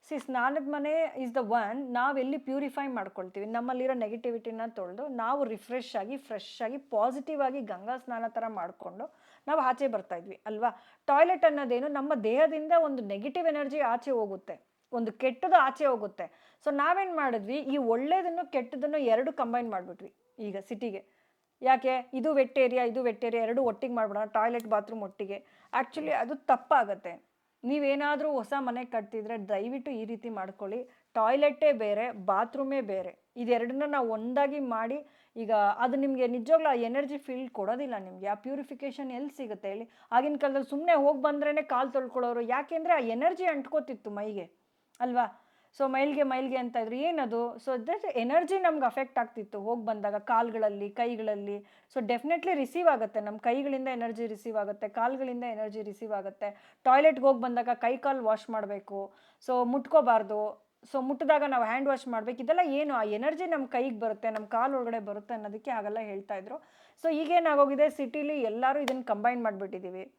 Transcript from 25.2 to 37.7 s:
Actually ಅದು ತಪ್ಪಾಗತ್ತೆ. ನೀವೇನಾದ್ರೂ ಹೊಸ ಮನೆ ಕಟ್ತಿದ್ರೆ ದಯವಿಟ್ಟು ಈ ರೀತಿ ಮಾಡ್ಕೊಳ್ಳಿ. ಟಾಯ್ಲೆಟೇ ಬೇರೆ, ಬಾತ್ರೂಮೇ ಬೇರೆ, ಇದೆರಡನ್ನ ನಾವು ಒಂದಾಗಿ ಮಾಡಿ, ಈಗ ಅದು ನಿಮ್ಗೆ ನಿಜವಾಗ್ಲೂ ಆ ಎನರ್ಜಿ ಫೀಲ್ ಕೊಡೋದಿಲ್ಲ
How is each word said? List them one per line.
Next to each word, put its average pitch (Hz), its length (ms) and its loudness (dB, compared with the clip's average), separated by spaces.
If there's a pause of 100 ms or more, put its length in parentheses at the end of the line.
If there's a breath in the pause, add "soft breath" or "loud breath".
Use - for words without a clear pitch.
Actually 277 300 -4
ಅದು 233 240 -2
ತಪ್ಪಾಗತ್ತೆ. 233 880 2 (400)
ನೀವೇನಾದ್ರೂ 285 680 0
ಹೊಸ 262 280 -2
ಮನೆ 247 260 -4
ಕಟ್ತಿದ್ರೆ 214 640 -6
ದಯವಿಟ್ಟು 247 420 -2
ಈ 220 140 -6
ರೀತಿ 226 240 -8
ಮಾಡ್ಕೊಳ್ಳಿ. 196 540 -8 (300 soft breath)
ಟಾಯ್ಲೆಟೇ 285 580 4
ಬೇರೆ, 220 400 0
ಬಾತ್ರೂಮೇ 233 720 0
ಬೇರೆ, 190 380 -6 (160)
ಇದೆರಡನ್ನ 240 520 0
ನಾವು 269 220 0
ಒಂದಾಗಿ 254 500 0
ಮಾಡಿ, 247 480 -4 (280 soft breath)
ಈಗ 226 160 -4
ಅದು 220 440 4
ನಿಮ್ಗೆ 269 320 2
ನಿಜವಾಗ್ಲೂ 277 420 4
ಆ 269 40 6
ಎನರ್ಜಿ 262 440 0
ಫೀಲ್ 262 320 -8
ಕೊಡೋದಿಲ್ಲ 240 480 -4